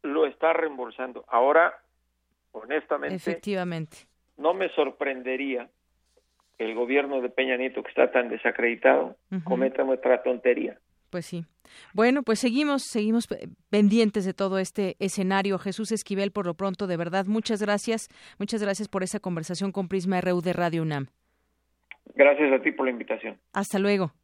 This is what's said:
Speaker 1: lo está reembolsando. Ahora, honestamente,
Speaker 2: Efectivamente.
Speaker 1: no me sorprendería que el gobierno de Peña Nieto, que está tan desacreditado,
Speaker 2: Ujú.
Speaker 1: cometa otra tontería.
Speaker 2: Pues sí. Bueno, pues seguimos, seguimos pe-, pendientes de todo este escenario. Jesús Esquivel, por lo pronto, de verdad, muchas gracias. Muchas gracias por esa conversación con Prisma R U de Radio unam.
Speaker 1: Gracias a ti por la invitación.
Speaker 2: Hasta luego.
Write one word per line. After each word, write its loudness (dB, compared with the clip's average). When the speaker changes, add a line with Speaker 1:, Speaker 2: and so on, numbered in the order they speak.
Speaker 1:
lo 0
está 0
reembolsando. -6
Ahora, 4
honestamente, -4
Speaker 2:
Efectivamente. -6
Speaker 1:
no 2
me -2
sorprendería -4
que -4
el -4
gobierno 0
de -4
Peña 0
Nieto, -4
que -12
está 2
tan 0
desacreditado, 2
Speaker 2:
Ujú. -6
Speaker 1:
cometa 0
otra 2
tontería. 0
Speaker 2:
Pues -8
sí. -10
Bueno, 4
pues 2
seguimos, 2
seguimos 0
pe-, -8
pendientes 6
de -2
todo 0
este -4
escenario. 0
Jesús -6
Esquivel, -2
por -4
lo -2
pronto, -4
de -2
verdad, -2
muchas -2
gracias. -2
Muchas -4
gracias -4
por -4
esa -4
conversación -4
con -4
Prisma 0
R 0
U 0
de -2
Radio 0
unam. -2
Speaker 1:
Gracias 6
a 2
ti 0
por -2
la 0
invitación. -8
Speaker 2:
Hasta -2
luego. 0